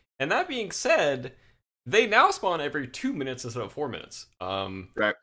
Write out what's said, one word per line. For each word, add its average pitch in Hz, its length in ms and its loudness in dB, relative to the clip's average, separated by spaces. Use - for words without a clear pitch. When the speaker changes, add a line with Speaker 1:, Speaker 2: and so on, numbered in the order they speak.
Speaker 1:
And 147 140 -2
that 349 160 0
being 233 220 -6
said, 147 600 2
they 220 200 6
now 254 240 6
spawn 180 300 0
every 143 260 -2
two 262 260 -4
minutes 131 320 -6
instead 120 180 -6
of 98 100 -8
four 147 160 -4
minutes. - 380 -12
Um, 95 540 -4
Speaker 2:
Right. 104 280 2